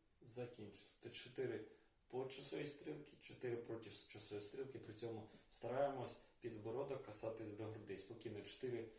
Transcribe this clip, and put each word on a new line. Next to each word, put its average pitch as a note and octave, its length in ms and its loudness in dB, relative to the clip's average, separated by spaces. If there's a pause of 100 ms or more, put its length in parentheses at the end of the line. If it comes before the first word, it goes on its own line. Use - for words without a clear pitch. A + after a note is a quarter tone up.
(220)
Закінчили. A#2 880 -6
Чотири, A2+ 540 2 (480)
по C3 140 4
часовій D3 400 2
стрілці, D3 540 -2
чотири - 360 2
проти A2 340 0
с-, - 180 -2
часової G#2 340 -2
стрілки. C3 360 -2
При A2 160 -6
цьому A2 340 -2 (220)
стараємось C3 680 4 (240)
підбородок A#2 600 0
касатись A2 500 0
до G#2 120 -2
грудей. G#2 320 -2
Спокійно, G#2+ 460 -4
чотири B2 460 2 (100)